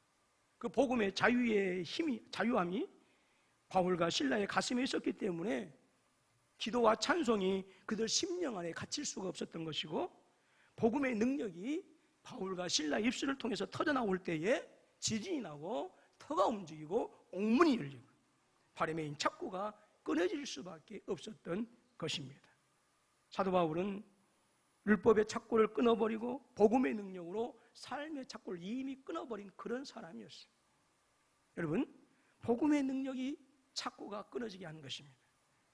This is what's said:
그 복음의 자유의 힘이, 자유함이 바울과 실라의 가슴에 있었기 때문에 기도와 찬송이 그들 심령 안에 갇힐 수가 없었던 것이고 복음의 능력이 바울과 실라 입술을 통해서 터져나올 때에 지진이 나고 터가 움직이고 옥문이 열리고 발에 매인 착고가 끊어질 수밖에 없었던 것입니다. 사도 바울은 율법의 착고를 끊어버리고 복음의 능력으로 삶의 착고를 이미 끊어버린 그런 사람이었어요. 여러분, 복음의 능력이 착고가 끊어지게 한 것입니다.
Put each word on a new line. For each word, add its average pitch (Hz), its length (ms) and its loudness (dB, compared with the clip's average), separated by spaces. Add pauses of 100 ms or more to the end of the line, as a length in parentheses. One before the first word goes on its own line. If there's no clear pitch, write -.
(580)
그 233 120 -6
복음의 226 460 2
자유의 202 680 4
힘이, 277 460 -2
자유함이 214 580 0 (800)
바울과 175 420 4
실라의 247 360 2
가슴에 240 380 2
있었기 277 300 0
때문에 190 600 -4 (840)
기도와 226 380 4
찬송이 208 720 2 (200)
그들 220 220 0
심령 330 520 0
안에 170 120 -4
갇힐 - 320 -6
수가 190 260 -6
없었던 - 340 -8
것이고 160 480 -4 (640)
복음의 247 400 2
능력이 247 680 0 (380)
바울과 180 460 -6
실라 294 320 0
입술을 269 380 0
통해서 208 280 -2
터져나올 247 540 0
때에 180 440 0 (360)
지진이 240 420 -2
나고 196 560 -6 (220)
터가 294 260 2
움직이고 175 840 -4
옥문이 226 460 6
열리고 - 300 -8 (680)
발에 160 180 0
매인 151 240 -4
착고가 208 560 -4 (300)
끊어질 311 420 0
수밖에 180 640 -12
없었던 202 600 -6 (300)
것입니다. 147 440 -6 (880)
사도 190 220 -2
바울은 180 520 0 (840)
율법의 214 420 6
착고를 220 460 2
끊어버리고 226 800 2
복음의 247 400 6
능력으로 190 640 -6 (140)
삶의 285 540 -8
착고를 190 360 -8
이미 262 400 -6
끊어버린 220 520 -8
그런 254 300 -6
사람이었어요. 202 640 -14 (1080)
여러분, 175 280 -2 (560)
복음의 285 420 2
능력이 269 540 -4 (360)
착고가 - 560 -8
끊어지게 190 360 -8
한 156 160 -12
것입니다. 135 340 -12 (580)